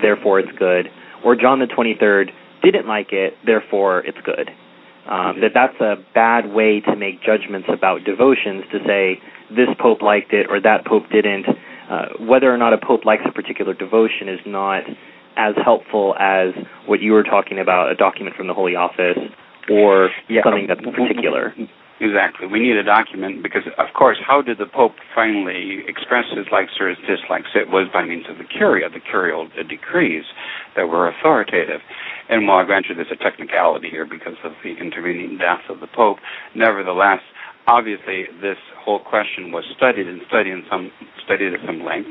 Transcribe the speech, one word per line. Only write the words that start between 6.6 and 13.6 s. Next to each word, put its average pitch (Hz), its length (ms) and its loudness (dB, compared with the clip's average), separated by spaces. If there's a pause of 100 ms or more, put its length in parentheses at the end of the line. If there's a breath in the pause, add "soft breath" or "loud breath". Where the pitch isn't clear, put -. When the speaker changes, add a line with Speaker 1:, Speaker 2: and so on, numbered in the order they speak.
Speaker 1:
to 101 140 0
make 98 280 -8
judgments 101 480 -2
about 92 320 0
devotions, 104 680 2
to 101 140 -4
say 95 360 0 (280 loud breath)
this 123 200 2 (100)
pope 113 220 2
liked 104 320 2
it 104 160 2
or 101 100 0
that 92 260 4
pope 107 260 2
didn't. 104 340 2 (440 loud breath)
Uh, - 180 -6 (120)
whether 127 340 4
or 120 40 0
not 117 160 4
a 107 40 4
pope 110 280 0
likes 107 200 2
a - 60 -2
particular 95 420 -6